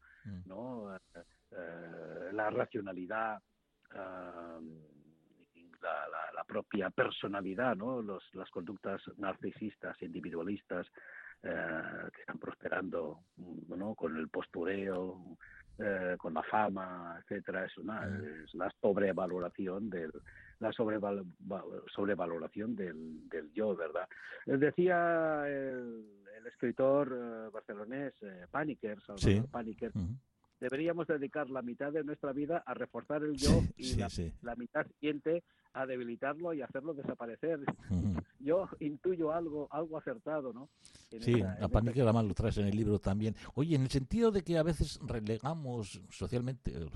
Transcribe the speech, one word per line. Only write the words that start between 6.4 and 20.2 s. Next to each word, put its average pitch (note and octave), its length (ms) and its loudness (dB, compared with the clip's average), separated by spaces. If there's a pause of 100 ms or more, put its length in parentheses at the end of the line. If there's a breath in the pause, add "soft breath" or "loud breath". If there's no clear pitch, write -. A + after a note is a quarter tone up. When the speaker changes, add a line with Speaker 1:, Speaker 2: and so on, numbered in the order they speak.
Speaker 2:
propia G2 440 -2
personalidad, G2+ 840 0
¿no? A#2+ 260 -2
Los, G2+ 220 -6 (120)
las F#2 140 -10
conductas G2 520 -6 (160)
narcisistas, G2 840 -6
individualistas, F2 840 -4 (560 loud breath)
eh, E2+ 720 -4
que - 60 -20
están - 180 -8
prosperando, E2+ 800 -4 (160)
¿no? F2+ 600 -6
Con - 200 -2
el D#2 140 -4
postureo, F#2 1080 -2 (400 loud breath)
eh, F#2+ 400 0
con E2 180 -4
la D#2+ 80 2
fama, F#2 800 0
etcétera. F#2 440 -2
Es - 120 -10
una, A2 300 -4
Speaker 1:
Mm. D2+ 380 -4
Speaker 2:
es - 80 -16
la F2+ 180 0 (100)
sobrevaloración F#2+ 1080 2
del, E2 220 -4 (480 loud breath)